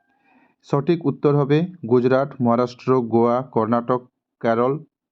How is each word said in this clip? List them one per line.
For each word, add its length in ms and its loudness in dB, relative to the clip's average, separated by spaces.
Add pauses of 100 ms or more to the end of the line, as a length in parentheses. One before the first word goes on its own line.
(640)
সঠিক 420 -2
উত্তর 300 0
হবে 220 2 (280)
গুজরাট, 440 2 (120)
মহারাষ্ট্র, 600 0
গোয়া, 400 0
কর্ণাটক, 600 -2 (400)
কেরল, 320 0 (380)